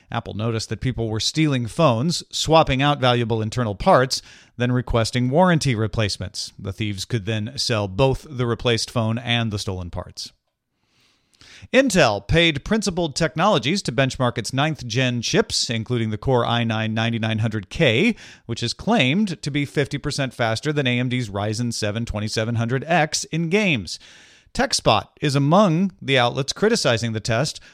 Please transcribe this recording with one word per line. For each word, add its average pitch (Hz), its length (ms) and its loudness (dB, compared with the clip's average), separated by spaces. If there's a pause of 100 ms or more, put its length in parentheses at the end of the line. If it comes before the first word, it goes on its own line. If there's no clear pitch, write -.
Apple 98 240 -6
noticed 110 360 -4
that 107 120 -8
people 117 280 -2
were 107 100 -4
stealing 139 480 0
phones, 143 640 2
swapping 139 500 4
out 143 180 2
valuable 120 420 2
internal 110 340 -2
parts, 135 460 4 (360)
then 120 140 0
requesting 123 580 0
warranty 156 460 4
replacements. 104 840 -4
The 101 160 -8
thieves 104 320 -6
could 110 200 -4
then 110 320 -4
sell 104 300 0
both 127 400 0
the 123 200 -4
replaced 117 420 0
phone 113 300 -2
and 117 320 -2
the 104 80 -4
stolen 90 320 -8
parts. - 400 -12 (1400)
Intel 175 540 4
paid 165 360 4
Principled 180 520 0
Technologies 165 680 2
to - 80 -2
benchmark 127 460 0
its 113 160 -6
ninth-gen 127 680 -2
chips, - 480 0
including 113 400 -2
the 107 80 -4
Core 123 280 2
i 120 180 0
nine 110 320 -2
ninety-nine 110 440 -2
hundred 107 300 -2
K, 160 460 2 (320)
which 113 160 -6
is 120 100 -4
claimed 180 680 0
to 151 80 -6
be 143 140 -2
fifty 139 340 -2
percent 135 340 -4
faster 117 400 -2
than 143 140 0
A 120 120 0
M 127 100 0
D's 123 200 -2
Ryzen 107 420 -2
seven 110 340 -4
twenty-seven 110 500 -4
hundred 117 300 -2
X 156 400 0
in 165 240 -4
games. 165 500 0 (560)
TechSpot 131 520 0 (120)
is 143 160 0
among 170 560 4 (100)
the 131 160 2
outlets 127 360 0
criticizing 120 600 0
the 110 60 -6
test 120 400 -2 (140)